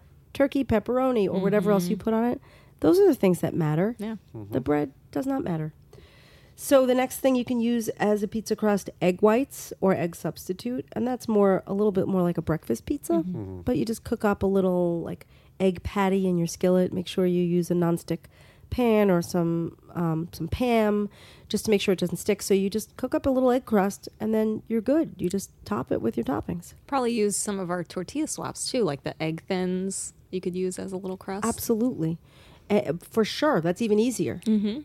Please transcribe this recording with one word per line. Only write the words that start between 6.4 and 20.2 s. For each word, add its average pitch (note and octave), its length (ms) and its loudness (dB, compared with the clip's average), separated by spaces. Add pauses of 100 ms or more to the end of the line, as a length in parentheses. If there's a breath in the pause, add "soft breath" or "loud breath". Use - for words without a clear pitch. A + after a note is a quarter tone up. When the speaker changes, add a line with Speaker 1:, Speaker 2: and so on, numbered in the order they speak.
Speaker 1:
So C4 320 4
the B3 80 2
next B3+ 260 0
thing C4 160 4
you B3 80 0
can A#3+ 160 -2
use A3+ 280 0 (120)
as G#3 220 4
a G#3 60 -2
pizza A3 280 -4
crust, G#3 340 0 (100)
egg F3+ 220 2
whites A3 580 2
or F#3+ 140 4
egg E3+ 220 -4
substitute. A#3+ 760 -8
And A3 140 -4
that's B3 220 -6
more, G3+ 380 4
a - 60 -6
little G#3 200 2
bit F#3 160 0
more F#3 140 2
like F3 140 0
a E3+ 60 -2
breakfast E3 420 -2
pizza. D4+ 300 -4
Speaker 2:
Mm-hmm. D4+ 240 -2
Speaker 3:
Mm-hmm. F#3 220 -8
Speaker 1:
But B3 180 -2
you A#3 60 0
just A3 200 -6
cook - 200 -4
up G3+ 180 0
a G3 40 0
little, F3+ 540 2
like, - 260 -10 (340 soft breath)
egg F#3+ 220 0
patty F#3+ 440 0
in F3+ 100 2
your E3+ 120 2
skillet. F3+ 440 2
Make F#3 140 -4
sure F#3 200 0
you F3+ 160 2
use F3 280 0
a F3+ 40 2
nonstick E3+ 500 0 (460 soft breath)
pan G#3+ 400 4
or F3 120 4
some, E3+ 560 -2 (160)
um, E3 380 -2